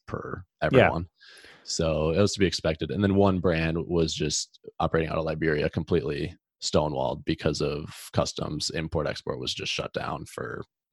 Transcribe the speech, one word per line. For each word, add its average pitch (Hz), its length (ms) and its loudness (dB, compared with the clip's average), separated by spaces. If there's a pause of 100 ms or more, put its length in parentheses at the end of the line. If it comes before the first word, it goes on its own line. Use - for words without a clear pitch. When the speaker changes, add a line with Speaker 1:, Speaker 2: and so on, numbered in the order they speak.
Speaker 1:
per - 380 -8 (180)
Speaker 2:
Yeah. - 40 2
Speaker 1:
everyone. 87 420 4 (560)
So 78 460 0
it 80 100 2
was 104 140 4
to 98 60 -4
be 95 60 6
expected. 82 440 -2
And 101 120 0
then 98 140 4
one 98 240 6
brand 80 460 2
was 82 280 2
just - 460 -4 (180)
operating 80 320 0
out 80 80 -2
of 80 60 -2
Liberia, 78 460 0
completely 78 640 -2 (260)
stonewalled 73 600 0
because 78 360 -2
of 73 520 -6
customs. 73 580 -2
Import 80 380 -4
export - 320 -6
was 64 120 -6
just - 200 -6
shut - 220 -6
down - 320 -6
for - 360 -10 (300)